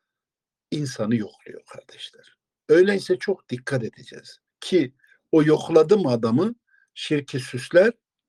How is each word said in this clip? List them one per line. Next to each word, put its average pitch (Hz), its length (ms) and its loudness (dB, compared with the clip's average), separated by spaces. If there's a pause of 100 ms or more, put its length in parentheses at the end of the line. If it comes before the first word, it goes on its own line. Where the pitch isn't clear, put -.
(720)
insanı 127 460 -4
yokluyor - 480 -10
kardeşler. - 720 -20 (300)
Öyleyse 185 500 2
çok - 300 -6
dikkat 127 360 -6
edeceğiz - 540 -18 (220)
ki 151 340 -2 (380)
o 156 100 4
yokladı 156 560 2
mı 160 120 -2
adamı 120 440 -2 (400)
şirki 143 460 -6
süsler, 170 520 2 (360)